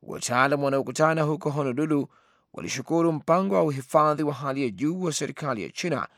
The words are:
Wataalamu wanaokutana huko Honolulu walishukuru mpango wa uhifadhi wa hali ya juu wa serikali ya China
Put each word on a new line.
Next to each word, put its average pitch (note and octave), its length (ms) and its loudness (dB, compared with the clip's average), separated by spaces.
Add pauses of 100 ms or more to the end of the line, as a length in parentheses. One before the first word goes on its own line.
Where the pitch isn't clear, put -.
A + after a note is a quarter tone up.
Wataalamu C#3 600 0
wanaokutana C#3 580 2
huko D3+ 280 -2
Honolulu C#3+ 580 0 (440)
walishukuru E3 600 0
mpango F3+ 420 0
wa F3+ 80 6
uhifadhi D3+ 600 2
wa D3 120 0
hali C3+ 280 -4
ya B2 80 0
juu D3+ 320 -2
wa E3+ 100 -2
serikali C3+ 500 -4
ya D#2 80 -6
China C#3 480 -4